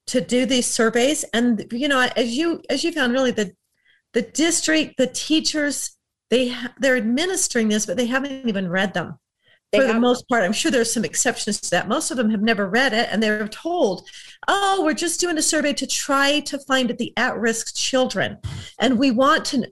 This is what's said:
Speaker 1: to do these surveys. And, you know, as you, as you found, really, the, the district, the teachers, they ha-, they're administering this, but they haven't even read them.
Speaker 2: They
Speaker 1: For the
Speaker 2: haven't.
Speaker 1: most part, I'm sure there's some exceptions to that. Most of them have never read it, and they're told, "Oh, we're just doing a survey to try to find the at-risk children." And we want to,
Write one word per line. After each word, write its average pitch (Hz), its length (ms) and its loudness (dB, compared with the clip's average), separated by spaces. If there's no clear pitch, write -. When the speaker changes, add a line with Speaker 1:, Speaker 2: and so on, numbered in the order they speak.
Speaker 1:
to 254 120 0
do 247 240 2
these 247 220 2
surveys. 240 680 2
And, 233 400 2
you 262 160 -2
know, 254 180 2
as 233 200 0
you, 330 320 -2
as 277 160 -2
you 330 80 -2
found, 262 200 0
really, 254 180 2
the, 208 220 -2
the - 100 0
district, 311 760 0
the 254 80 4
teachers, 294 880 -2
they 247 180 4
ha-, 247 300 -8
they're 262 180 2
administering 247 720 0
this, 214 180 0
but 180 100 -4
they 247 100 0
haven't 269 400 -4
even 190 220 -2
read 190 240 0
them. - 260 -6
Speaker 2:
They 262 60 4
Speaker 1:
For 269 60 6
the 240 40 4
Speaker 2:
haven't. 226 140 2
Speaker 1:
most 247 260 2
part, 226 160 2
I'm 190 80 0
sure 320 180 0
there's 233 220 2
some 220 120 0
exceptions 220 580 -2
to - 80 -8
that. 175 180 0
Most 294 220 -2
of 254 80 -2
them 220 120 2
have 214 120 0
never 208 260 0
read 233 240 2
it, 226 180 0
and 214 120 0
they're 214 260 0
told, 311 580 -2
"Oh, 392 380 2
we're 302 100 2
just 330 240 -4
doing 349 180 0
a 311 60 0
survey 294 300 0
to 262 140 -6
try 277 540 0
to 294 200 -6
find 262 300 0
the 233 260 -6
at-risk 226 580 -2
children." 202 640 -2
And 233 200 2
we 269 120 4
want 262 360 4
to, 247 260 0